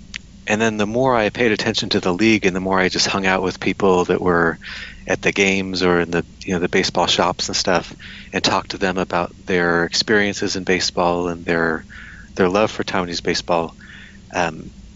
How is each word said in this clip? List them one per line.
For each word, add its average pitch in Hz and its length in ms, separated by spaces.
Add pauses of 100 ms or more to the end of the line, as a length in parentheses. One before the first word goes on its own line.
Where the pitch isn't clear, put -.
(460)
and 107 140
then 110 160
the 104 100
more 123 300
I 107 140
paid 120 220
attention 104 380
to 101 100
the 92 120
league 104 320
and 92 100
the 95 60
more 95 180
I 92 120
just - 160
hung 98 180
out 92 180
with 92 180
people 92 460
that 90 140
were 85 380 (480)
at 92 160
the 87 100
games 95 500
or 87 180
in 85 100
the, 85 140 (160)
you 98 120
know, 90 60
the 87 100
baseball 90 380
shops - 420
and 95 80
stuff - 380 (380)
and 92 120
talked - 280
to - 60
them 92 200
about 87 340 (140)
their 85 380
experiences 101 720
in 92 80
baseball 87 640
and 85 180
their, 82 400 (480)
their 92 160
love 104 200
for - 140
Taiwanese 87 380
baseball, 85 520 (600)
um, 85 360 (260)